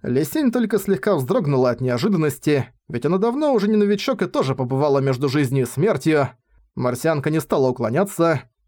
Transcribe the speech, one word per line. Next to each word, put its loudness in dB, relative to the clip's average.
Лисинь 0
только 0
слегка 0
вздрогнула 0
от -2
неожиданности, 0
ведь -6
она 2
давно 0
уже 2
не 2
новичок 0
и 0
тоже -2
побывала 0
между 0
жизнью 0
и -4
смертью. 0
Марсианка -2
не 0
стала 0
уклоняться, 0